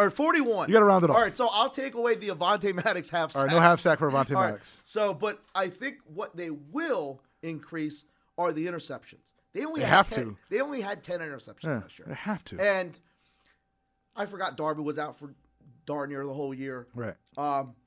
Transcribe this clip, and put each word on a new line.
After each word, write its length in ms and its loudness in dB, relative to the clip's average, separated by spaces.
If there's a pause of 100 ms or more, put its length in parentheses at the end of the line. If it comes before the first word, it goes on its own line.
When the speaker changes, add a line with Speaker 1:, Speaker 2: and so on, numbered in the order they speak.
Speaker 1:
or 60 4
forty-one. 600 0
Speaker 2:
You 40 2
gotta 120 10
round 180 8
it 60 6
off. 80 6
Speaker 1:
All 40 8
right, 140 0
so 160 2
I'll 180 2
take 260 -6
away 200 2
the 140 -8
Avonte 460 0
<laughs> 100 -2
Maddox 240 -2
half 260 -2
Speaker 2:
All 60 2
right, 80 4
Speaker 1:
sack. 80 4
Speaker 2:
no 40 8
half 200 8
sack 180 4
for 100 2
Avonte 260 0
Speaker 1:
All 60 4
right, 100 4
Speaker 2:
Maddox. 340 -12
Speaker 1:
so, 280 -2
but 280 -6 (120)
I 160 -2
think 280 -10 (160)
what 240 -12
they 120 -8
will 720 -6 (200)
increase 640 -10 (320)
are 160 0
the 140 -4
interceptions. 640 -12 (200)
They 120 -6
only 160 -8
Speaker 2:
They 60 0
Speaker 1:
had 80 6
Speaker 2:
have 140 6
Speaker 1:
10, 160 -4
Speaker 2:
to. 120 -12 (120)
Speaker 1:
they 120 -2
only 200 -6
had 220 -8
ten 160 -10
interceptions 440 -12
Speaker 2:
Yeah, 160 -2
Speaker 1:
last 200 -16
year. 80 -20
Speaker 2:
they 80 -8
have 300 -8
to. 140 -12
Speaker 1:
And 380 0 (1160)
I 100 -4
forgot 320 -6
Darby 240 -4
was 180 -4
out 180 -8
for 160 -18 (520)
darn 240 -6
near 160 -8
the 80 -8
whole 200 -6
year. 420 -10
Speaker 2:
Right. 200 -6 (220)
Speaker 1:
Um, 380 -2 (120)